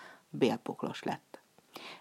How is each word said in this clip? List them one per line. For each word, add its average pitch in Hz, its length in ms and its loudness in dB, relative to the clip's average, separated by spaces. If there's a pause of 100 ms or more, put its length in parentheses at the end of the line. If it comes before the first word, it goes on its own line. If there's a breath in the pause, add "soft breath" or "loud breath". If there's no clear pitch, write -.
(300 loud breath)
bélpoklos - 720 2
lett. - 380 -4 (600 loud breath)